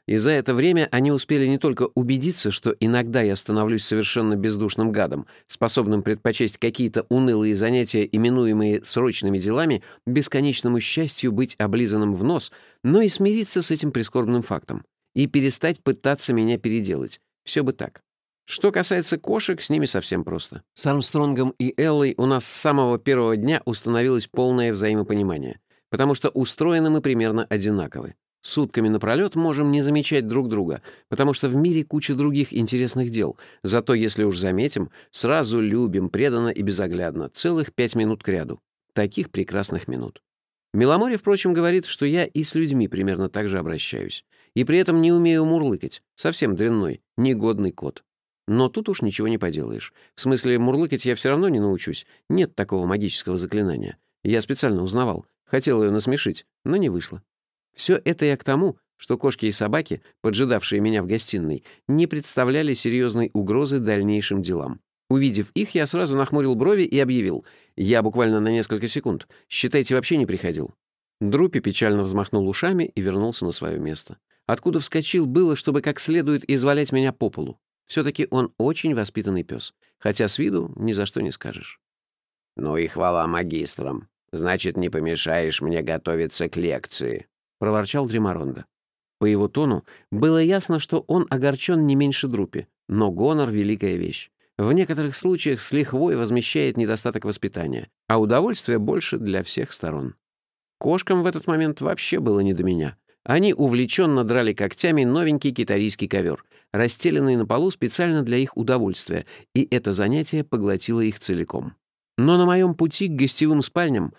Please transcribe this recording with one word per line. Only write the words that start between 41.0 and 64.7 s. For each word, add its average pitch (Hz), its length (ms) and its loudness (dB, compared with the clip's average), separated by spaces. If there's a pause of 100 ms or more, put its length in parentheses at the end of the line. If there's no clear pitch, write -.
впрочем, 196 360 2
говорит, 170 320 2
что - 200 -4
я 160 200 2
и - 180 -4
с - 120 -4
людьми 139 320 2
примерно 95 400 -2
так 104 220 -4
же 95 100 -2
обращаюсь. 78 640 -6 (320)
И 123 80 2
при 151 140 2
этом 180 240 4
не 160 100 6
умею 170 340 4
мурлыкать. 156 560 -2 (140)
Совсем 139 400 -2
дрянной, 104 460 0 (160)
негодный 110 540 0
кот. - 320 -10 (440)
Но 123 220 2
тут 214 200 -6
уж 190 120 -2
ничего 107 260 -2
не 113 100 0
поделаешь. 76 560 -6 (220)
В - 60 -12
смысле, 127 380 2
мурлыкать 135 460 0
я 123 100 0
всё 135 140 0
равно 170 200 2
не 135 100 2
научусь. 98 460 -2 (240)
Нет 185 260 0
такого 95 300 -2
магического 92 520 -2
заклинания. 87 600 -2 (260)
Я 110 180 2
специально 110 400 0
узнавал. 98 440 -2 (200)
Хотел 123 360 2
её 104 100 4
насмешить, 107 540 -2 (180)
но 151 140 0
не 185 120 2
вышло. 87 320 -6 (580)
Всё - 240 2
это 165 220 0
я 143 100 2
к - 80 -8
тому, 151 340 0 (200)
что - 200 -4
кошки 127 280 0
и 107 80 0
собаки, 110 480 -2 (200)
поджидавшие 110 600 0
меня 107 200 2
в 90 60 -4
гостиной, 87 560 -2 (240)
не 160 200 2
представляли 143 640 0
серьёзной 120 600 0
угрозы 127 460 0
дальнейшим 104 640 0
делам. 82 400 -4 (280)